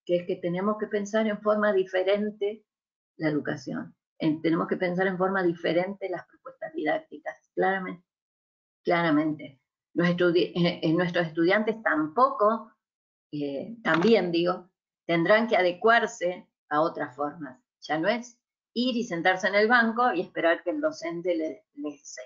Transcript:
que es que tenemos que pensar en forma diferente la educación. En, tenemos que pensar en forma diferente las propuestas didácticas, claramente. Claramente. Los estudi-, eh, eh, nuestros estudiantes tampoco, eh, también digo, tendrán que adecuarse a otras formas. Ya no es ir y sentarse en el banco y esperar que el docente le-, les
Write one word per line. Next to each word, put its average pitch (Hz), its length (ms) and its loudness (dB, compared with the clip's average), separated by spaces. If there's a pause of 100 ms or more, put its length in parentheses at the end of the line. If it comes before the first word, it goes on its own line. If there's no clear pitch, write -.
que 175 120 0
es 175 100 -4
que 180 100 -4
tenemos 185 420 -2
que 214 80 -6
pensar 214 400 -2
en 208 140 -4
forma 208 320 2
diferente 202 920 -2 (520)
la 156 120 -2
educación. - 680 -6 (260)
En, 156 200 0
tenemos 165 280 0
que - 80 -2
pensar 180 320 0
en 185 100 -2
forma 190 240 0
diferente 175 680 -2
las 175 180 -8
propuestas 160 480 -16
didácticas, 156 800 -6
claramente. 185 500 -2 (800)
Claramente. 156 760 0 (340)
Los 175 140 2
estudi-, 175 460 2
eh, 175 280 2
eh, 160 100 2
nuestros 175 340 0
estudiantes 196 560 2
tampoco, 208 920 2 (600)
eh, 143 500 -6
también 180 480 4
digo, 175 400 0 (360)
tendrán 214 420 4
que 220 80 2
adecuarse 180 920 0 (200)
a 147 120 0
otras 160 360 -4
formas. 147 440 -8 (200)
Ya 151 180 -4
no 170 100 0
es 233 300 -4 (360)
ir 240 220 0
y 226 80 -2
sentarse 185 440 0
en 196 80 0
el 214 120 4
banco 233 440 2
y 170 80 -2
esperar 170 420 0
que 175 80 -6
el 151 100 -4
docente 170 540 -4
le-, 160 300 -6 (100)
les 147 520 -12